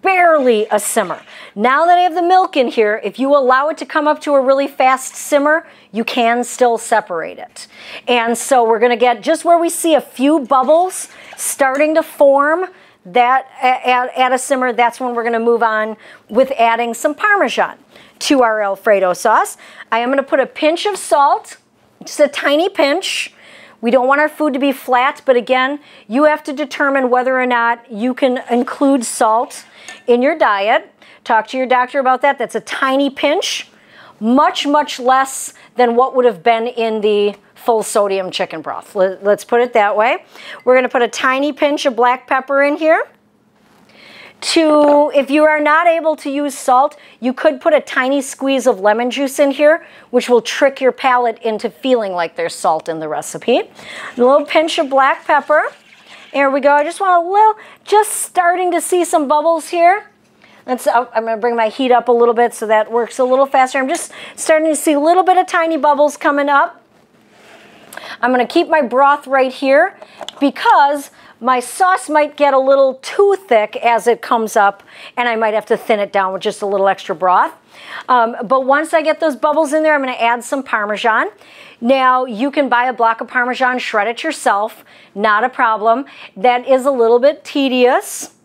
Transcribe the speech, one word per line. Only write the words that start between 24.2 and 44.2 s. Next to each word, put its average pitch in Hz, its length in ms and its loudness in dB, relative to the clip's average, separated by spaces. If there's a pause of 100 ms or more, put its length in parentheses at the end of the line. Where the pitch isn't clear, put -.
our 302 80 2
food 302 240 -2
to 277 60 -4
be 277 140 0
flat, 254 520 -2
but 254 120 2
again, 254 440 -2 (260)
you 254 180 0
have 302 180 2
to 302 100 -10
determine 277 560 -2
whether 254 320 0
or 254 60 0
not 240 440 -2
you 233 220 -4
can 254 380 -2
include 254 560 0
salt 233 580 -2 (420)
in 240 140 2
your 294 160 0
diet. 226 560 0 (320)
Talk 220 240 0
to - 80 -8
your 262 100 -2
doctor 254 340 0
about 262 200 0
that. 277 160 2
That's 233 200 -6
a 208 40 -4
tiny 269 480 -2
pinch, 294 600 -4 (500)
much, 269 460 0
much 285 340 -2
less 262 540 -2 (220)
than 233 180 2
what 254 200 2
would 254 120 2
have 190 160 0
been 226 240 0
in 226 340 -4
the 202 360 0 (220)
full 226 240 0
sodium 196 480 -2
chicken 170 320 -8
broth. - 320 -12
Let, 190 280 -2
let's 202 220 0
put 240 160 0
it 240 120 -2
that 208 240 0
way. 247 280 0 (400)
We're 247 100 4
gonna 254 140 2
put 247 140 0
a 233 60 0
tiny 269 440 -2
pinch 294 340 -2
of 262 80 -2
black 247 320 0
pepper 262 360 -2
in 285 140 0
here. 320 260 0 (1400)